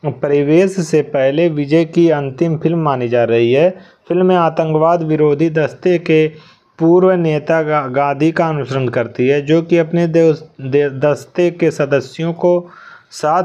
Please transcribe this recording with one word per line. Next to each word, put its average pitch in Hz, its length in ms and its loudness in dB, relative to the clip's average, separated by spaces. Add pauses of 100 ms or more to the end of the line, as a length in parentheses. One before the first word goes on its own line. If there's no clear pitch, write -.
परिवेश 147 680 0
से 165 300 -2
पहले 143 480 0
विजय 151 360 0
की 170 240 2
अंतिम 147 480 -2
फिल्म 165 220 -2
मानी 135 280 -2
जा 120 160 2
रही 117 300 2
है। 175 240 2 (300)
फिल्म 180 180 0
में 185 100 4
आतंकवाद 160 680 0
विरोधी 151 460 0
दस्ते 160 480 -2
के 156 340 0 (480)
पूर्व 180 320 4
नेता 165 500 0
गा-, 151 300 -2
गांधी 143 400 0
का 165 160 -2
अनुसरण 135 400 -4
करती 120 400 -2
है, 143 140 0
जो 156 200 0
कि 170 160 0
अपने 170 300 0
देव-, 160 580 0
दे-, 143 260 0
दस्ते 147 600 -2
के 170 200 -2
सदस्यों 147 600 -2
को 175 360 0 (420)
साथ 165 340 -2